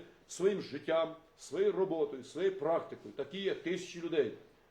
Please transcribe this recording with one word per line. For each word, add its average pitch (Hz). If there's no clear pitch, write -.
своїм 185
життям, 160
своєю 196
роботою, 151
своєю 190
практикою. 143
Такі 180
є 180
тисячі 175
людей. 156